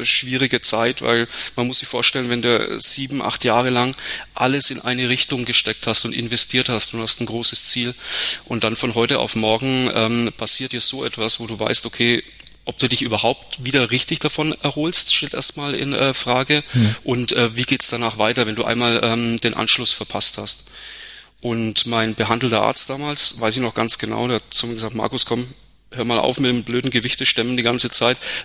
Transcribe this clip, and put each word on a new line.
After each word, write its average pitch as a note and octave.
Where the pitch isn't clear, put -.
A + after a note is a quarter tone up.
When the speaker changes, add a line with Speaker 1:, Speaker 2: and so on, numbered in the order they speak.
Speaker 1:
schwierige B2+
Zeit, A#2
weil A#2+
man B2
muss B2+
sich A#2
vorstellen, B2
wenn A#2+
du A2+
sieben, C3+
acht -
Jahre B2
lang B2
alles C3
in B2
eine B2+
Richtung B2+
gesteckt -
hast A#2
und A2+
investiert A#2+
hast A2+
und A#2
hast -
ein B2
großes A2+
Ziel B2
und A#2
dann A2
von A#2+
heute A#2+
auf A#2
morgen, A#2+
ähm, A2+
passiert B2+
dir -
so C3
etwas, A2+
wo A#2
du A2
weißt, A2
okay, A#2+
ob -
du C3
dich A#2+
überhaupt A#2
wieder C3
richtig B2+
davon D#3
erholst, D#3
steht -
erstmal C#3+
in, C#3
äh, C3+
Frage. C3+
Speaker 2:
Mhm. A2+
Speaker 1:
Und, B2
äh, A#2
wie B2
geht's -
danach A#2
weiter, A2+
wenn G#2+
du A2+
einmal, A#2
ähm, A#2
den A#2
Anschluss -
verpasst -
hast? -
Und A2+
mein A2+
behandelnder A2+
Arzt A2+
damals, C#3
weiß A2
ich B2+
noch A2
ganz A2+
genau, A2
der B2
hat A2
zu -
mir A#2
gesagt, A2
„Markus, A2+
komm, B2
hör B2
mal A#2+
auf C3
mit C3
dem B2
blöden B2+
Gewichte B2
stemmen B2
die B2
ganze A#2+
Zeit, A#2+